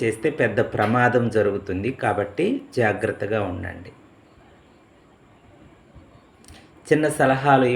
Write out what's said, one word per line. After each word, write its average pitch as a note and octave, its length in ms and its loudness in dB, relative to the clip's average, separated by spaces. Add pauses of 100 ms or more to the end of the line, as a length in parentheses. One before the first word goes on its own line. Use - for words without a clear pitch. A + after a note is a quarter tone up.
చేస్తే A2+ 260 -2 (140)
పెద్ద A2+ 180 0 (160)
ప్రమాదం A#2+ 500 2 (120)
జరుగుతుంది, G2+ 540 -2 (120)
కాబట్టి G#2 420 -2 (320)
జాగ్రత్తగా G#2+ 640 0 (100)
ఉండండి. F2+ 400 -12 (3000)
చిన్న D#3 160 4 (140)
సలహాలు C3 560 4